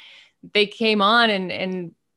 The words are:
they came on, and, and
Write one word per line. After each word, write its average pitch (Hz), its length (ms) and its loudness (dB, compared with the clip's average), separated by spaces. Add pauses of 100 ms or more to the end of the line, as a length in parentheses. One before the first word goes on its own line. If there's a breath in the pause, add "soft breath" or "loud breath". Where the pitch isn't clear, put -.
(540 loud breath)
they 208 120 2
came 214 360 -2
on, 226 280 4
and, 185 200 -4
and 185 440 -8 (220)